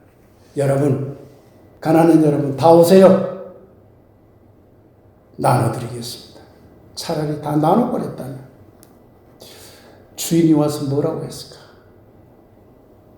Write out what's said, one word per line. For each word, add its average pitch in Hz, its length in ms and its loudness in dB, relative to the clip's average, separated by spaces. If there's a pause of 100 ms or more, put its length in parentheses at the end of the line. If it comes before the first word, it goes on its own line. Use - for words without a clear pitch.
(560)
여러분, 139 600 -2 (640)
가난한 160 440 4
여러분 139 320 -2
다 165 160 4
오세요. 185 800 4 (1800)
나눠드리겠습니다. - 1040 -6 (540)
차라리 151 460 -8
다 147 160 -4
나눠버렸다면 151 920 -2 (1700)
주인이 165 380 0
와서 147 320 -2
뭐라고 147 380 -4
했을까? - 320 -18 (1600)